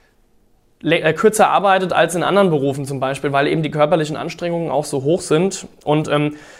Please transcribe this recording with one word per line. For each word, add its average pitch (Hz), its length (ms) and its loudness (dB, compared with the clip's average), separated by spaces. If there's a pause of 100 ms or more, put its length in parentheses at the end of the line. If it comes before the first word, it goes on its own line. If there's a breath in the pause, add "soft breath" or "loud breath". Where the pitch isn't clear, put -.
(800 soft breath)
le-, 165 200 0
äh, 156 120 2
kürzer 208 360 4
arbeitet 185 440 2
als 170 220 2
in 165 80 -2
anderen 185 260 4
Berufen 139 360 -2
zum 135 140 -8
Beispiel, 139 320 -4
weil 139 160 2
eben 156 160 0
die 147 80 -4
körperlichen 151 460 0
Anstrengungen 170 520 -6
auch 139 160 -2
so 135 180 -4
hoch 165 180 0
sind. 175 460 0 (160)
Und, 151 260 0
ähm, 147 260 0 (240 loud breath)